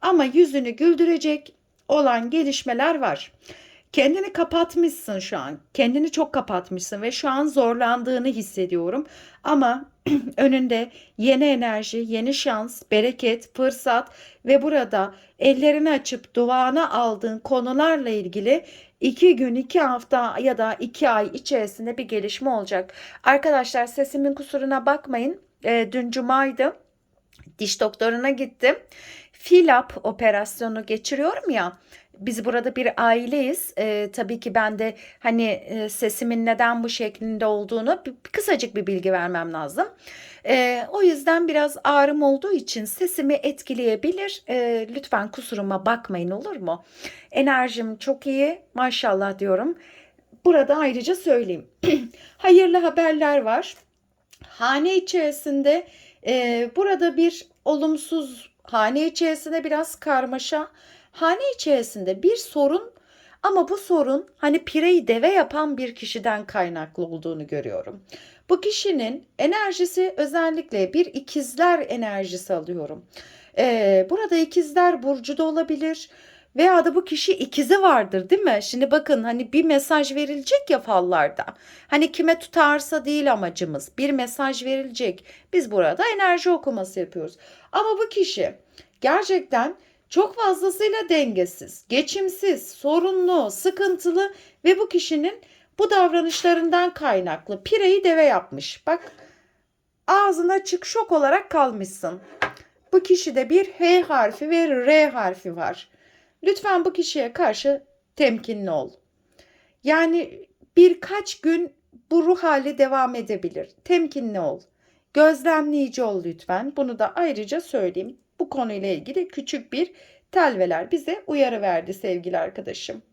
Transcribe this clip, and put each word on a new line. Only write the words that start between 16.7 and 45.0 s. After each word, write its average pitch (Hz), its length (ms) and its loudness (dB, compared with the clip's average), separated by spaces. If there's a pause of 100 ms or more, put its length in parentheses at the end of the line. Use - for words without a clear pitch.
aldığın 226 480 -2
konularla 262 680 0
ilgili 208 560 -2 (360)
iki 285 360 6
gün, 240 180 -2
iki 262 260 0
hafta 247 600 0
ya 254 180 0
da 220 160 -2
iki 254 340 -2
ay 214 260 2
içerisinde 233 640 -4
bir 254 60 -6
gelişme 214 460 -4
olacak. 196 440 -4 (300)
Arkadaşlar 262 640 2
sesimin 277 480 -2
kusuruna 269 520 -4
bakmayın. 277 540 -2 (240)
E, 226 280 0
dün 240 180 -4
cumaydı. 262 640 0 (800)
Diş 202 220 -4
doktoruna 233 500 0
gittim. 269 460 0 (560)
Filap 302 720 4
operasyonu 220 800 -2
geçiriyorum 285 640 -4
ya. 185 220 -2 (460)
Biz 214 260 -6
burada 240 320 -2
bir 254 200 0
aileyiz. 247 840 0
Ee, 208 340 -2
tabii 226 280 -6
ki 202 140 -6
ben 220 240 0
de 220 160 -4 (240)
hani, 233 260 0
e, 214 440 -4
sesimin 226 580 -4
neden 233 360 2
bu 233 60 -4
şeklinde 220 580 -4
olduğunu 220 600 -2
bir, 254 80 -12 (180)
kısacık 302 440 -2
bir 196 100 -4
bilgi 190 260 -2
vermem 170 400 -2
lazım. 165 360 -4 (580)
Ee, 247 420 2
o 403 140 -2
yüzden 330 460 2
biraz 294 360 0
ağrım 285 380 4
olduğu 277 300 2
için 233 320 -2
sesimi 294 500 -2
etkileyebilir. 285 1160 -2
Ee, 233 460 -2
lütfen 226 360 -4